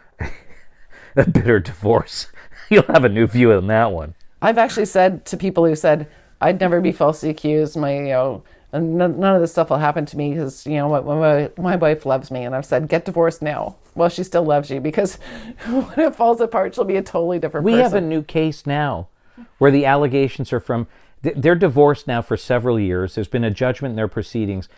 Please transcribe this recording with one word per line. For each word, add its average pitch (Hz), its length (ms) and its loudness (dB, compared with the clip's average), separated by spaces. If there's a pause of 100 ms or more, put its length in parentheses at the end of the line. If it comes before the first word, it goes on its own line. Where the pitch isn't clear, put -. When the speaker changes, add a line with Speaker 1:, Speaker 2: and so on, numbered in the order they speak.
(200)
Speaker 1:
<laughs> - 960 -14
a 135 140 4
bitter 110 280 4
divorce. - 680 -2 (220)
<laughs> - 200 -20
You'll 208 160 6
have 151 200 4
a 117 40 4
new 110 180 2
view 120 280 6
on 95 140 2
that 110 240 2
one. 82 220 -8 (280)
Speaker 2:
I've 226 160 2
actually 220 280 0
said 185 400 2
to 180 120 -8
people 185 260 0
who 160 120 4
said, 151 300 2 (360)
I'd 175 180 2
never 175 220 2
be - 100 2
falsely 151 380 0
accused. 151 480 -2
My, 139 180 -2
you 143 120 -6
know, 127 340 -2 (320)
and 165 240 -2
none, 170 220 0
none 190 160 4
of 175 40 4
this 165 120 0
stuff 165 180 0
will 139 80 2
happen 151 280 -2
to 160 100 -16
me 147 180 -4
'cause, 143 320 -8
you 147 80 -4
know, 143 140 -2
my, 147 120 0
my, 147 560 0
my 180 200 -2
wife 156 280 0
loves 135 260 -2
me, 127 140 -8
and 127 120 -6
I've 139 100 -6
said, 135 220 -2
"Get 165 160 -2
divorced 165 360 0
now." 147 360 -6 (180)
Well, 170 140 2
she 180 160 -6
still 170 200 0
loves 147 260 0
you 135 100 -6
because 180 340 -2
<laughs> 226 520 -18
when 254 340 -2
it 320 160 2
falls 233 240 2
apart, 214 340 -2
she'll 240 100 -2
be 190 120 0
a 190 60 -2
totally 170 360 -2
different 160 260 -4
Speaker 1:
We 226 100 4
have 240 180 4
a 202 40 0
Speaker 2:
person. 175 120 0
Speaker 1:
new 156 140 -2
case 160 440 -4
now 143 420 -4 (500)
where 139 120 6
the 139 160 4
allegations 139 640 0
are 123 80 -2
from, 117 280 -4 (340)
th-, 147 160 -4
they're 160 160 4
divorced 147 540 4
now 120 120 -2
for 110 160 -2
several 120 440 0
years. 92 340 -2
There's 107 140 -4
been 117 160 -2
a 110 60 0
judgment 127 420 -2
in 107 40 -8
their 110 120 -2
proceedings. 101 680 -6